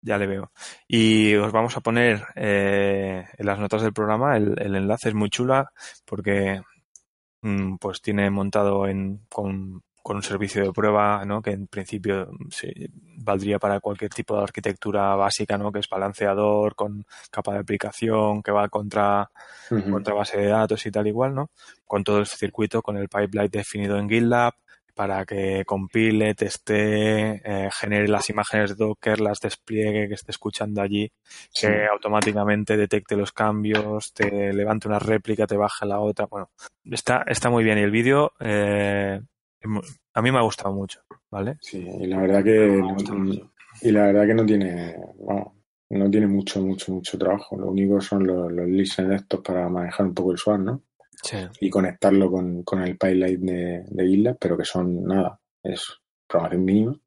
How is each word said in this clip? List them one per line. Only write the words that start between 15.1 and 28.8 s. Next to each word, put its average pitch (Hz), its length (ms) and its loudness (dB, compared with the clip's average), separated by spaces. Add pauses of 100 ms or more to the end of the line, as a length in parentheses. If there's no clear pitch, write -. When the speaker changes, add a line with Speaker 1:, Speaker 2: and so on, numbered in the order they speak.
Speaker 1:
básica, 98 420 0
¿no? 104 140 -4
Que 101 80 -6
es 101 100 -8
balanceador, 104 880 0
con 104 300 -6 (240)
capa 104 240 -6
de 101 60 -2
aplicación, 104 840 -2
que 104 100 -4
va 104 180 2
contra, 101 600 0 (400)
Speaker 2:
Ujú. 101 220 0
Speaker 1:
contra 104 220 -2
base 104 260 -2
de 101 80 2
datos 110 380 2
y 107 60 -6
tal 104 160 0
igual, 123 280 -2
¿no? 143 140 -6 (360)
Con 101 180 -2
todo 104 160 2
el 104 80 0
circuito, 107 540 -2
con 101 160 -6
el 101 120 -6
pipeline 101 420 0
definido 101 460 -2
en 101 120 -2
GitLab, 120 440 2 (420)
para 98 300 -2
que 98 400 -2
compile, 107 680 2
testee, 107 1120 0
eh, 98 260 -4
genere 104 380 0
las 101 200 0
imágenes 104 460 0
Docker, 107 460 0